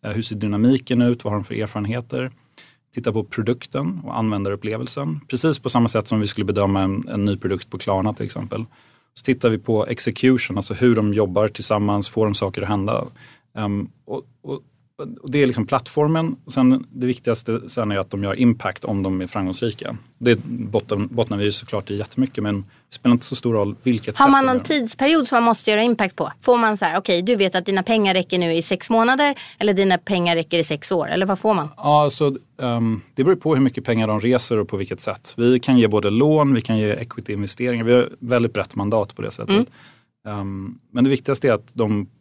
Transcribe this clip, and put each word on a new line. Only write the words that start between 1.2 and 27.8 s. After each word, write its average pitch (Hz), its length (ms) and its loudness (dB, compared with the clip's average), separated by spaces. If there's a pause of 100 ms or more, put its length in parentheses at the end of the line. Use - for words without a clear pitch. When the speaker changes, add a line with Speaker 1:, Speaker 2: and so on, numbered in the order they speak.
Speaker 1:
Vad 104 100 -2
har 104 60 -2
de 92 40 -6
för 117 120 -10
erfarenheter? 117 760 -6 (640)
Titta 117 180 -4
på 107 120 -2
produkten 131 800 -4
och - 120 -6
användarupplevelsen. 110 1080 -4
Precis 139 320 0
på 131 100 -4
samma 120 180 4
sätt 110 200 0
som 110 120 0
vi 104 80 0
skulle 101 180 -4
bedöma 98 360 2
en, 98 260 -2
en 101 180 -2
ny 98 120 0
produkt 95 320 -6
på 95 80 -10
Klarna 98 360 -2
till 110 120 -6
exempel. 110 400 -8 (480)
Så - 100 -18
tittar 123 260 2
vi 110 80 0
på 107 300 -2
execution, 117 680 0
alltså 101 160 -4
hur 117 220 4
de 107 180 0
jobbar 104 340 2
tillsammans, 104 640 -2
får 110 160 0
de 104 100 0
saker 98 260 -4
att 98 80 -6
hända? 104 360 -2 (520)
Ehm, 101 320 -4 (160)
och, 127 180 -10 (200)
och, 139 160 -8 (600)
och 131 100 -10
det 143 120 4
är 131 40 4
liksom 117 200 -2
plattformen. 156 680 0 (120)
Sen 127 440 4
det 123 160 -4
viktigaste 117 640 -2
sen 107 220 -2
är 98 60 0
att 95 120 -4
de 98 140 -6
gör 98 160 -2
impact 117 460 0
om 98 180 -2
de 95 180 -2
är 90 60 -6
framgångsrika. 95 720 -6 (200)
Det 117 280 4
botten-, 107 680 -4
bottnar 110 260 -2
vi 101 60 -2
ju 104 80 0
såklart - 400 -6
i 101 60 -6
jättemycket, 117 460 -4
men 101 180 -4
det - 340 -18
spelar - 180 0
inte 120 120 2
så 131 100 -6
stor 120 180 -2
roll 104 300 0
vilket 117 340 -2
Speaker 2:
Har - 80 6
Speaker 1:
sätt 277 60 6
Speaker 2:
man 277 140 6
Speaker 1:
de - 20 2
Speaker 2:
någon 254 100 2
Speaker 1:
gör. - 60 -4
Speaker 2:
tidsperiod 285 640 0
som 269 80 -2
man 233 80 4
måste 226 280 2
göra 214 120 2
impact 220 320 0
på? 143 160 -4 (100)
Får 240 160 4
man 220 200 2
så 190 80 -2
här: 165 120 0
"Okej, 180 240 0
du 226 140 2
vet 190 200 2
att 180 100 0
dina 190 180 0